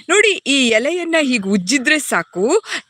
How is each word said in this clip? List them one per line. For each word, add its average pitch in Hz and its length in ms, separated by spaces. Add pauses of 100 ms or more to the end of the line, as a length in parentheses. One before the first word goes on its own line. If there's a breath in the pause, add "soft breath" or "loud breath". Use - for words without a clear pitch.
ನೋಡಿ, 415 200
ಈ 269 380
ಎಲೆಯನ್ನ 320 540
ಹೀಗ್ 247 260
ಉಜ್ಜಿದ್ರೆ 240 520
ಸಾಕು 220 640 (260 loud breath)